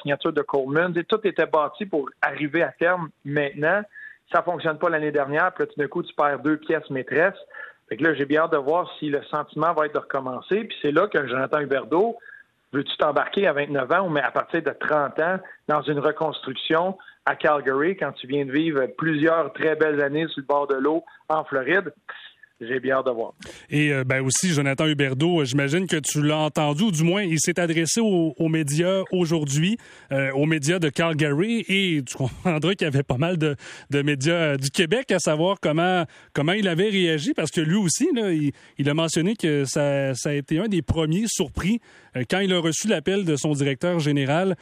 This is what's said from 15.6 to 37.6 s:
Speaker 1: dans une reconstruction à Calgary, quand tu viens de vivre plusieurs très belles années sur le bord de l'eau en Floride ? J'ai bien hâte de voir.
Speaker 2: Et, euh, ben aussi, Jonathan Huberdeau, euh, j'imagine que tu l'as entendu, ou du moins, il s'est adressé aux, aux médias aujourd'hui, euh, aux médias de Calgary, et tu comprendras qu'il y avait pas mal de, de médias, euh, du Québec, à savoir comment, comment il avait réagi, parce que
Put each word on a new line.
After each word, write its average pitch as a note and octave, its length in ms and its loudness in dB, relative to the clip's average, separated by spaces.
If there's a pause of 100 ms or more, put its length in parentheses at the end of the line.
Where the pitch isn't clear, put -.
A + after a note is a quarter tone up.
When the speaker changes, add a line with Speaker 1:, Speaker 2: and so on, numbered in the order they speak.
Speaker 1:
dans D3+ 140 2
une C#3+ 160 -2
reconstruction D#3 1000 -2 (260)
à C#3 100 0
Calgary, D3 600 0
quand D3 160 -4
tu - 140 -16
viens C#3 180 -2
de C3 80 -6
vivre D3 340 2 (120)
plusieurs D#3+ 560 2
très D#3 200 0
belles D3+ 280 2
années D3 260 0
sur D3 120 -8
le C3+ 60 -10
bord C#3+ 200 2
de C#3 100 0
l'eau D3+ 280 0 (240)
en D#3 160 0
Floride ? C#3+ 480 -2 (720)
J'ai B2 160 -4
bien C3 180 0
hâte C3 100 0
de C3 40 2
voir. A2+ 220 -4 (380)
Speaker 2:
Et, D3 200 2
euh, C3+ 140 -2
ben C3 160 0
aussi, C3+ 300 0
Jonathan C#3+ 360 0
Huberdeau, D3 540 2
euh, C#3+ 40 2
j'imagine C#3+ 420 0
que E3 100 0
tu D3 260 -2
l'as D3+ 140 2
entendu, D3+ 460 0
ou A3+ 80 4
du D#3+ 140 2
moins, F#3 180 2
il E3 180 0
s'est - 180 0
adressé E3 440 0
aux, F3 360 2
aux E3 120 2
médias D#3+ 500 2 (120)
aujourd'hui, E3 640 2 (340)
euh, C3+ 220 0
aux C#3+ 100 2
médias D#3+ 340 2
de D#3 120 2
Calgary, E3 800 0
et F#3 340 2
tu - 140 -10
comprendras D#3 560 0
qu'il - 80 -4
y E3+ 60 0
avait C#3 140 0
pas C3 140 -2
mal E3+ 220 0
de, D3+ 180 0 (320)
de C#3+ 140 0
médias, D3 320 2
euh, D#3 240 2
du C3+ 100 -4
Québec, F3 420 0
à C#4+ 80 4
savoir E3+ 440 2
comment, E3+ 420 2 (300)
comment D3+ 180 2
il G3+ 160 2
avait F3+ 220 2
réagi, F3 420 2
parce E3 180 -2
que E3+ 120 0